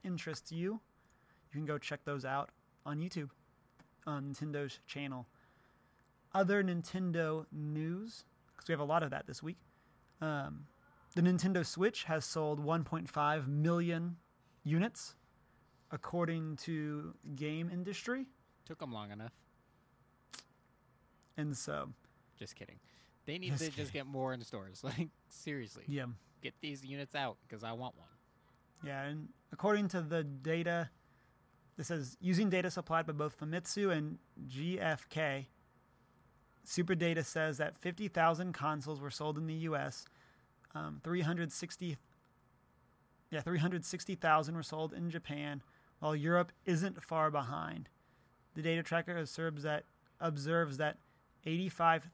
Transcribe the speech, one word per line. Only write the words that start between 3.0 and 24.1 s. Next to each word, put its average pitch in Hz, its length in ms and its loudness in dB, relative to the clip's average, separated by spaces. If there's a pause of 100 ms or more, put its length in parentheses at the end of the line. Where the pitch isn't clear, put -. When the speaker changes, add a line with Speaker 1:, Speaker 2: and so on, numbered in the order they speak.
Speaker 1:
on 143 260 -2
Nintendo's 143 540 -4
channel. 135 400 -6 (1080)
Other 196 300 8
Nintendo 170 880 2
news, 156 720 -4 (320)
'cause - 140 -14
we - 20 4
have 156 80 2
a 147 60 2
lot 160 180 4
of 143 60 -2
that 135 180 -4
this - 160 -10
week. 165 140 -8 (640)
Um, 147 440 -2 (500)
the 175 60 6
Nintendo 180 440 6
Switch 202 400 2
has 156 180 0
sold 151 380 0
one 156 240 2
point 160 240 -4
five 147 400 2
million 170 680 4 (480)
units, 170 520 2 (760)
according 165 640 0
to 151 560 -4 (220)
Game 156 340 -2
Industry. 202 600 -4 (340)
Speaker 2:
Took - 180 -12
'em 131 120 -6
long 104 180 -6
enough. 107 220 -10 (2000)
Speaker 1:
And 151 180 0
so 73 340 -4 (480)
Speaker 2:
Just - 180 -12
kidding. - 240 -16 (460)
They 151 120 -6
need 185 120 -4
Speaker 1:
Just 139 140 0
Speaker 2:
to 160 40 0
just 147 240 -4
Speaker 1:
kidding. 139 160 -4
Speaker 2:
get 143 40 -10